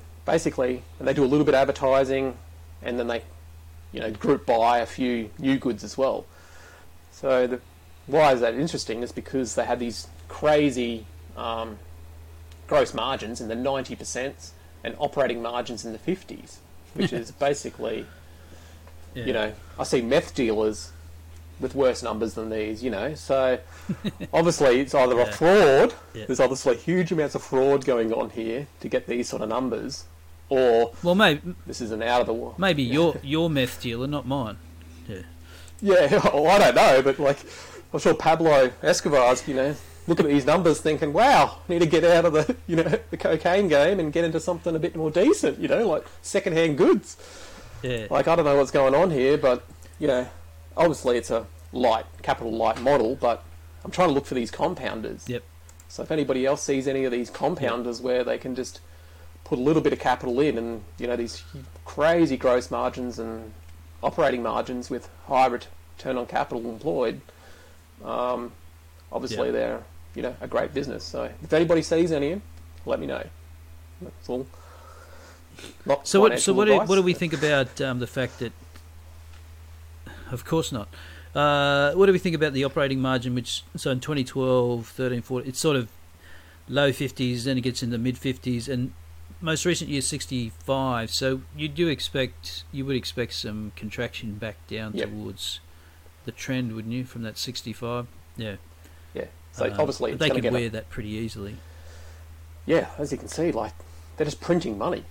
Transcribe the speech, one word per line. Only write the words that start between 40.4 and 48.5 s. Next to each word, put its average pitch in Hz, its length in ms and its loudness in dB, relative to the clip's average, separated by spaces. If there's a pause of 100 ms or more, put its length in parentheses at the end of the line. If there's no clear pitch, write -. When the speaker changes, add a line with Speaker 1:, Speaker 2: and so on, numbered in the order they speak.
Speaker 1:
numbers 160 340 4
thinking, 151 320 0
"Wow, 190 460 6 (100)
need 170 120 2
to 170 60 4
get 160 180 4
out 170 200 8
of 165 80 4
the, 156 300 2
<laughs> - 40 -20
you 170 100 0
know, 160 220 2 (120)
the 165 80 -8
cocaine 180 500 2
game 156 320 4
and 151 120 -2
get 170 120 2
into 160 160 -2
something 170 340 -2
a 156 40 0
bit 170 180 -4
more 156 140 -2
decent, 196 480 2
you - 100 -2
know, 214 180 2
like 160 200 0 (160)
secondhand 165 560 0
goods." 247 380 4 (680)
Speaker 2:
Yeah. 117 280 -4
Speaker 1:
Like, 139 180 2
I 165 80 6
don't 165 100 4
know 143 100 6